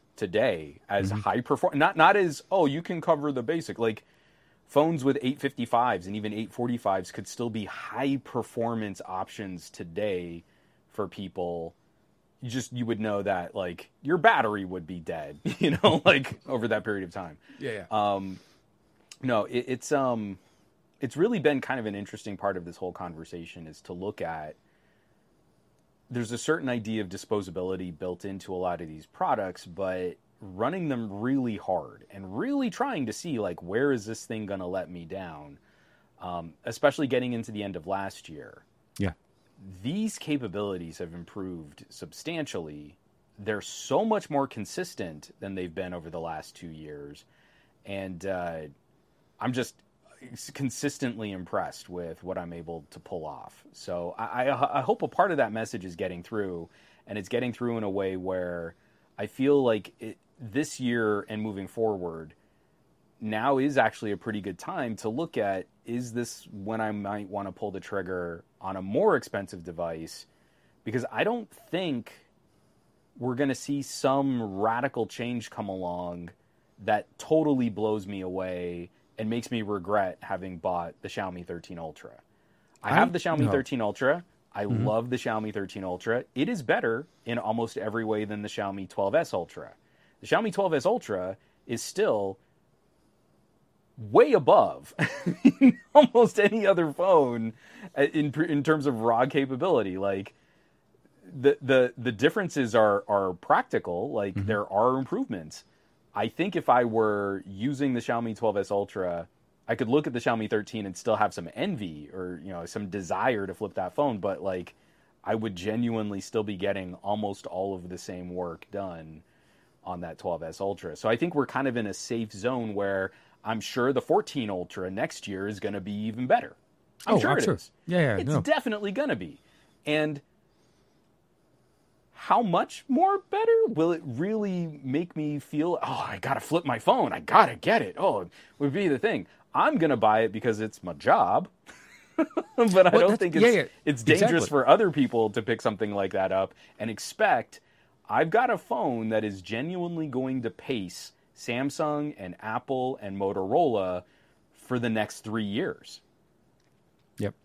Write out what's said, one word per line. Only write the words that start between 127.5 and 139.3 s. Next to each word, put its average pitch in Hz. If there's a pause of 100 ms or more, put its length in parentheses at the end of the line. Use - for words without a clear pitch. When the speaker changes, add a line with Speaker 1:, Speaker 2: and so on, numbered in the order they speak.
Speaker 1:
is. - (160)
Speaker 2:
Yeah, 175
yeah, 123
Speaker 1:
It's 135
Speaker 2:
no. 151
Speaker 1:
definitely 214
gonna 254
be. 87 (440)
And 151 (1900)
how -
much 202
more 381 (100)
better? 453 (160)
Will 165
it 165
really 175
make 147
me 151
feel, 156
"Oh, 139
I 104
gotta 131
flip 165
my 120
phone. 180
I -
gotta -
get 220
it. -
Oh, 156
it 87 (280)
would 143
be 190
the 139
thing." 147 (260)